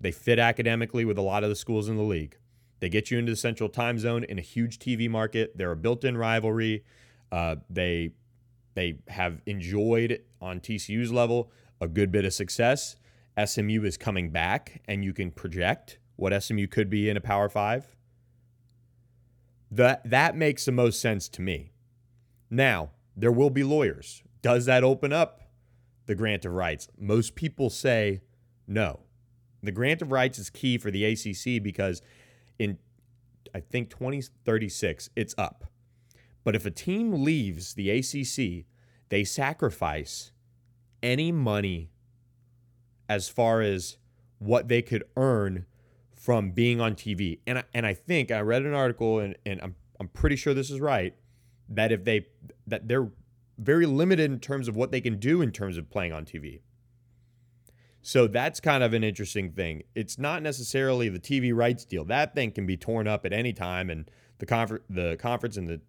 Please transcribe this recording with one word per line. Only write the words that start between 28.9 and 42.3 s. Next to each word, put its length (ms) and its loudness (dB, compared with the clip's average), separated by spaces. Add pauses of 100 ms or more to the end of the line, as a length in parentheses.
The 80 -4
grant 300 0
of 100 -6
rights 260 2
is 120 -12
key 280 0
for 140 -4
the 140 0
A 100 2
C 180 -6
C 240 -4
because 440 -2 (580)
in, 200 -2 (760)
I 60 -8
think, 280 -6
twenty 320 -6
thirty-six, 920 -2
it's 220 -4
up. 340 -6 (720)
But 100 2
if 120 -2
a 60 -2
team 520 -2
leaves 520 -2
the 160 0
A 100 2
C 240 -6
C, 400 -4 (420)
they 160 2
sacrifice 1080 -4 (680)
any 300 0
money 600 0 (1160)